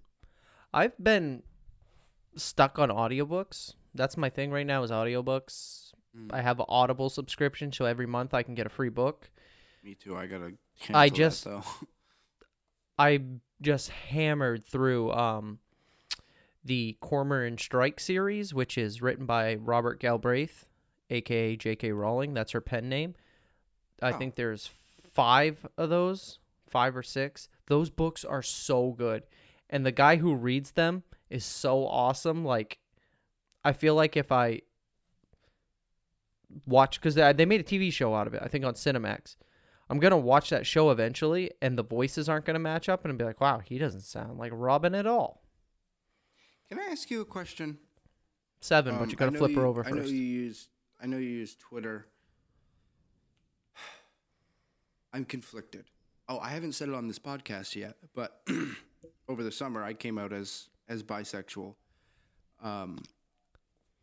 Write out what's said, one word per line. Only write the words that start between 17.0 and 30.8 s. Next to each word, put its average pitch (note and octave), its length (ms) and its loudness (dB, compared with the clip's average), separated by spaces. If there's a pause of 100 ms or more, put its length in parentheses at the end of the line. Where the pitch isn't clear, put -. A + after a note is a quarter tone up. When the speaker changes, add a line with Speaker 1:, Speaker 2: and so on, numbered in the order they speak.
Speaker 1:
Cormoran C3+ 580 -2
Strike C3 400 2
series, G3 560 -2
which B2+ 240 -2
is A2+ 240 -4
written B2 240 -2
by A2+ 300 2
Robert A#2 420 0
Galbraith, B2 720 0 (420)
A A#2+ 100 0
K A#2+ 140 -4
A A2+ 220 0
J A2 180 -2
K A2 160 -4
Rowling. A#2 440 -2
That's A2+ 180 -4
her A#2 80 -2
pen A#2+ 280 -6
name. D#3 260 -4 (840)
I B2+ 120 2
Speaker 2:
Oh. A#2 60 -4
Speaker 1:
think C3 180 -6
there's A2+ 340 -4 (420)
five C#3+ 540 4 (100)
of D#3+ 140 0
those, F3+ 480 0 (300)
five B2+ 280 2
or B2+ 60 -8
six. - 460 -4 (180)
Those D3+ 240 2
books D#3+ 340 -2
are C3+ 180 -4
so B2+ 500 0
good. A#2 320 -2 (440)
And C#3 160 -2
the C3 80 4
guy C#3+ 240 8
who D#3+ 200 4
reads B2+ 360 -2
them E3+ 300 2 (280)